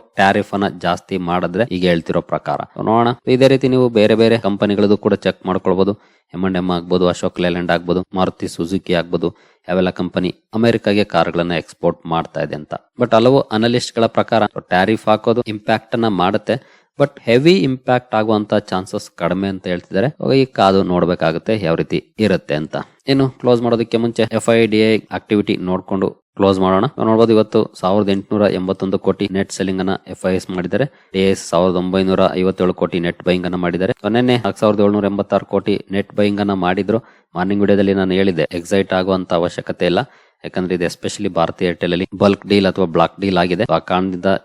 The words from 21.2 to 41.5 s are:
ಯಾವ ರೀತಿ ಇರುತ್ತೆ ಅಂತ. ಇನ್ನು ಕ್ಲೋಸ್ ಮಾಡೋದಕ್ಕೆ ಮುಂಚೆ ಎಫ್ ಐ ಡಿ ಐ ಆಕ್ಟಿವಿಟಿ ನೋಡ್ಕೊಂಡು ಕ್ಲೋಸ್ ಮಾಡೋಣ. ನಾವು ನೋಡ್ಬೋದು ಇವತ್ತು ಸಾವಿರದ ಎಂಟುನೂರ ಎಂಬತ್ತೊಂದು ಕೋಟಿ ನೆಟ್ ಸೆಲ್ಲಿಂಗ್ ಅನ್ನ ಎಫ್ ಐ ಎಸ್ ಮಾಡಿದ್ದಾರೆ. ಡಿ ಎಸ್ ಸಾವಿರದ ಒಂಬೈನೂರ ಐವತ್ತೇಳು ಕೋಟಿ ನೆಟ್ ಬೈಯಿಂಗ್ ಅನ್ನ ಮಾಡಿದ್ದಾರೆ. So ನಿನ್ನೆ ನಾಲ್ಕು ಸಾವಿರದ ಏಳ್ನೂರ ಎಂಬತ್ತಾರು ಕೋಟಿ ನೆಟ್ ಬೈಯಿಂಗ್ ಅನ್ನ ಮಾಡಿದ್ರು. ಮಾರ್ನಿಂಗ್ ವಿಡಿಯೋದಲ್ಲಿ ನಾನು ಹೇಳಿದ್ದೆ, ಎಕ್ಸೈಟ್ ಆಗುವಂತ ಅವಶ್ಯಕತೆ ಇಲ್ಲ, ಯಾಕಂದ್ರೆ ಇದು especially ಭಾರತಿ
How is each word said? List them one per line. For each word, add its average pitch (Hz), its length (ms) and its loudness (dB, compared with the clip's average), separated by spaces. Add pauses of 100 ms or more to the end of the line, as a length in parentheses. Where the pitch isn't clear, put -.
ಯಾವ 82 160 0
ರೀತಿ 78 160 -4 (200)
ಇರುತ್ತೆ 95 420 0
ಅಂತ. 78 160 -8 (360)
ಇನ್ನು 135 140 4 (140)
ಕ್ಲೋಸ್ 123 240 2
ಮಾಡೋದಕ್ಕೆ 117 400 0
ಮುಂಚೆ 117 200 0 (140)
ಎಫ್ - 160 -2
ಐ - 20 4 (160)
ಡಿ 110 160 4
ಐ 110 60 4 (240)
ಆಕ್ಟಿವಿಟಿ 104 380 0 (120)
ನೋಡ್ಕೊಂಡು 92 400 -2 (300)
ಕ್ಲೋಸ್ 98 260 4
ಮಾಡೋಣ. 95 200 4 (120)
ನಾವು - 120 -2
ನೋಡ್ಬೋದು 113 280 4
ಇವತ್ತು 110 240 2 (200)
ಸಾವಿರದ 98 360 0
ಎಂಟುನೂರ 104 280 0 (140)
ಎಂಬತ್ತೊಂದು 95 380 -2 (100)
ಕೋಟಿ 95 180 0 (120)
ನೆಟ್ 98 200 -4
ಸೆಲ್ಲಿಂಗ್ 95 280 -4
ಅನ್ನ 95 100 -2 (180)
ಎಫ್ - 180 -8
ಐ 95 40 0
ಎಸ್ 92 160 -6
ಮಾಡಿದ್ದಾರೆ. 92 340 -4 (300)
ಡಿ 95 160 0
ಎಸ್ 95 120 -2 (100)
ಸಾವಿರದ 90 240 2
ಒಂಬೈನೂರ 92 440 0 (200)
ಐವತ್ತೇಳು 92 340 0
ಕೋಟಿ 90 320 -4
ನೆಟ್ 87 200 -6
ಬೈಯಿಂಗ್ 90 220 0
ಅನ್ನ 90 160 -4
ಮಾಡಿದ್ದಾರೆ. 87 380 -2
So 104 140 -2
ನಿನ್ನೆ 123 280 2
ನಾಲ್ಕು 101 160 -4
ಸಾವಿರದ 104 260 2
ಏಳ್ನೂರ 104 180 2
ಎಂಬತ್ತಾರು 101 500 -2
ಕೋಟಿ 98 200 -2 (160)
ನೆಟ್ 98 280 -4
ಬೈಯಿಂಗ್ 104 260 0
ಅನ್ನ 101 100 0 (120)
ಮಾಡಿದ್ರು. 98 340 0 (340)
ಮಾರ್ನಿಂಗ್ 98 300 -2
ವಿಡಿಯೋದಲ್ಲಿ 98 300 2
ನಾನು 92 240 0
ಹೇಳಿದ್ದೆ, 90 280 0 (120)
ಎಕ್ಸೈಟ್ 95 400 -2
ಆಗುವಂತ 92 420 -2
ಅವಶ್ಯಕತೆ - 460 -4
ಇಲ್ಲ, 90 140 2 (440)
ಯಾಕಂದ್ರೆ 92 320 -4
ಇದು 87 140 -2
especially 101 480 -8
ಭಾರತಿ 82 300 -2